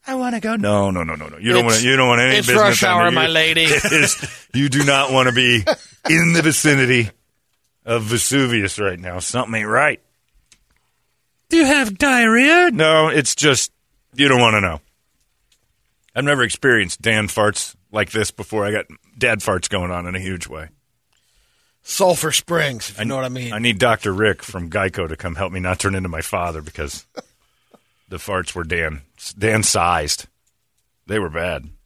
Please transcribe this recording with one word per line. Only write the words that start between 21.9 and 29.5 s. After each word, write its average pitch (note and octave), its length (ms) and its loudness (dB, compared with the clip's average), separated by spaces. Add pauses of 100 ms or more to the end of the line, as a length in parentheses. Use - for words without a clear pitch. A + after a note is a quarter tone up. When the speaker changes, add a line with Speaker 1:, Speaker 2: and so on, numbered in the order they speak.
Speaker 2:
Springs, D3 580 -4
if - 60 -20
you G#2 60 -8
Speaker 1:
I, - 20 -4
Speaker 2:
know B2+ 120 -4
what C3 100 -4
I - 20 -8
mean. B2 240 -10
Speaker 1:
I G#2+ 60 -8
need A2+ 200 0
Doctor A2 340 2
Rick G2+ 300 0
from E2+ 280 -10
Geico F#2+ 360 -2
to D#2 100 -8
come F2 180 -10
help F2+ 180 -6
me F#2 80 -8
not F2+ 180 -2
turn G2 160 -2
into F#2 140 -4
my E2 140 -8
father F2 400 -6
because D2+ 420 -12 (520)
<laughs> - 520 -20
the F#2 80 -14
farts F#2 380 -6
were F2 100 -8
Dan, D#2 380 -4 (360)
Dan-sized. F2+ 880 0 (800)